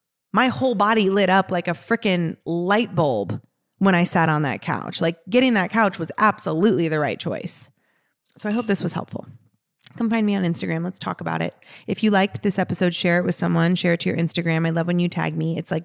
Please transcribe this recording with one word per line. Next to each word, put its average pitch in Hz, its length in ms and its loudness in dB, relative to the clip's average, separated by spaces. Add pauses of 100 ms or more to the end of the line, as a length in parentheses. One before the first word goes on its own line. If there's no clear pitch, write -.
(340)
my 247 140 4
whole 247 260 0
body 208 340 4
lit 196 220 2
up 190 200 4
like 175 160 -2
a 180 40 -2
frickin' 175 760 0
light 185 500 0
bulb 110 460 0 (380)
when 190 160 4
I 175 100 4
sat 165 240 2
on 151 140 2
that 127 180 -2
couch. - 400 -6
Like, 170 180 -2 (120)
getting 247 240 4
that 185 160 0
couch 214 280 0
was 160 200 -8
absolutely 175 680 2
the 151 120 0
right 127 180 -2
choice. - 520 -6 (680)
So 208 120 -8
I 208 40 0
hope 233 140 -2
this 208 160 0
was - 100 -2
helpful. - 340 -8 (680)
Come 226 140 -2
find 220 160 2
me 202 80 0
on 196 80 0
Instagram. 170 420 -2
Let's 180 140 -8
talk - 220 -8
about 165 200 -4
it. - 140 -4 (320)
If - 160 -6
you 214 80 4
liked 202 320 0
this 202 160 0
episode, 180 360 0
share 175 240 0
it 180 60 0
with 175 100 0
someone, 170 420 2
share 170 180 0
it 170 60 -2
to 185 100 -2
your 170 80 -2
Instagram. 165 480 0
I 165 40 0
love 165 160 -2
when 175 120 0
you 175 100 2
tag 160 280 -4
me. 160 200 -2
It's, 165 140 -6
like, 170 140 -4